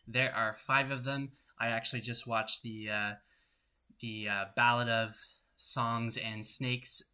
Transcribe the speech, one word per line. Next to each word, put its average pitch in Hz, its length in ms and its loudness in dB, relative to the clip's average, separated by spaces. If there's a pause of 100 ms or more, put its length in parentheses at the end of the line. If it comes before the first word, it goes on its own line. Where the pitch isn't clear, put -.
There 123 260 2
are 110 220 2 (100)
five 135 240 4
of 127 140 -4
them. 139 260 -2 (300)
I 113 80 2
actually 117 320 -2
just 120 260 -6
watched 113 380 0
the, 110 260 -8
uh, 104 220 0 (880)
the, 107 280 -4
uh, 101 160 0 (120)
Ballad 120 320 6
of 113 260 2 (420)
Songs 117 600 -2
and 110 280 -6
Snakes 123 560 -4 (140)